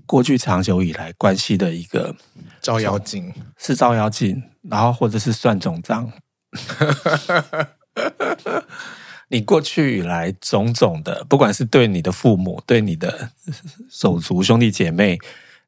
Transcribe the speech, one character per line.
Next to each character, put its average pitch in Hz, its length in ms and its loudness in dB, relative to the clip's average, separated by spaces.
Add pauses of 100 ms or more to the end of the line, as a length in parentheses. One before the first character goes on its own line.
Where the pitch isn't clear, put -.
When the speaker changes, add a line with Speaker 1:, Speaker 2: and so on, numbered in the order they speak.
Speaker 1:
过 127 160 4
去 131 160 2
长 95 240 0
久 92 200 2
以 85 120 0
来 85 180 -12
关 98 240 2
系 - 220 0
的 90 160 0
一 - 100 -8
个 - 320 -4 (460)
Speaker 2:
照 113 180 0
妖 101 180 0
镜。 95 340 -10 (260)
Speaker 1:
是 131 180 -2
照 123 180 4
妖 107 140 2
镜， 107 340 -2 (200)
然 107 180 -4
后 120 100 4
或 123 160 0
者 107 120 0
是 113 140 -2
算 107 280 0
总 85 220 -4
账。 113 300 -4
<laughs> - 60 -20 (3000)
你 117 120 0
过 104 200 4
去 131 380 0
以 90 40 -2
来 87 380 -4
种 113 320 0
种 87 300 2
的， - 260 -8
不 139 80 4
管 117 160 4
是 127 120 -2
对 120 220 4
你 92 140 0
的 90 100 0
父 104 260 2
母、 90 280 -4
对 117 160 4
你 95 160 -2
的 90 340 -8 (600)
手 87 280 0
足、 90 240 -2
兄 113 160 4
弟 117 120 4
姐 87 200 -2
妹， 90 280 2 (500)